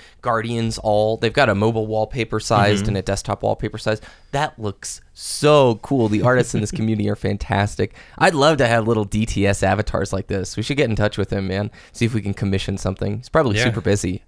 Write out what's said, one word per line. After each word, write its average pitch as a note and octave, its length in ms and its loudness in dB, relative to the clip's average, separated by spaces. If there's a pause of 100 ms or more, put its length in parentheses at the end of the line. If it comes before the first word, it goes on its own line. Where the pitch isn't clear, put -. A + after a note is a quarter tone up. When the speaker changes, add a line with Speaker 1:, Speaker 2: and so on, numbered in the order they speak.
(240)
Speaker 1:
Guardians A2+ 560 -2
all. G#2+ 380 0
They've A2+ 140 -2
got C3+ 180 4
a G2+ 40 2
mobile A2 320 0
wallpaper G#2+ 540 -4
sized G2+ 440 2
Speaker 2:
Mm-hmm. G#2+ 60 -4
Speaker 1:
and G2+ 80 -2
a F#2+ 60 -2
desktop G2 400 -4
wallpaper G#2+ 340 -4
size. A2 240 -4 (300)
That D3 260 -4
looks - 440 -10 (120)
so C#3+ 720 4
cool. B2 260 2
The G#2 140 2
artists B2 320 2
in A2+ 60 0
this G#2 100 -4
<laughs> - 80 -6
community A2 280 0
are G#2 80 -2
fantastic. G2+ 800 -2 (240)
I'd E3+ 160 4
love D3+ 240 4
to B2+ 100 4
have A2+ 200 2
little A2 180 2
D G#2+ 220 -2
T F#2+ 180 0
S G2 160 0
avatars G2 500 0
like F#2+ 140 -4
this. F#2+ 320 -6
We G#2 60 -2
should C#3 140 -4
get C3+ 120 2
in G#2+ 60 -2
touch G#2 240 0
with F#2+ 120 -4
him, G2 160 -2
man. G2 220 -4 (220)
See - 140 -2
if A2 100 -2
we G#2+ 80 -2
can G2 100 -4
commission G2 460 -2
something. G2 380 -4
He's B2 120 -14
probably C3 280 2
Speaker 2:
Yeah. A#2 80 2
Speaker 1:
super A2+ 160 -2
busy. G2 460 -2